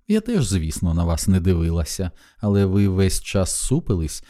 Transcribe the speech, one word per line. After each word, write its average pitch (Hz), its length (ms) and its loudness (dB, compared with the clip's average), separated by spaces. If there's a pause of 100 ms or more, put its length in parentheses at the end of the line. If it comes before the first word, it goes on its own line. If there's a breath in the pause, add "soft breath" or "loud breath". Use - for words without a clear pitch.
Я 214 140 2
теж, 220 240 0
звісно, 85 480 -2
на 85 100 0
вас 85 240 0
не 95 120 4
дивилася, 85 720 -2 (260 soft breath)
але 101 280 2
ви 98 220 2
весь 95 340 2
час - 340 -2
супились, 98 760 -2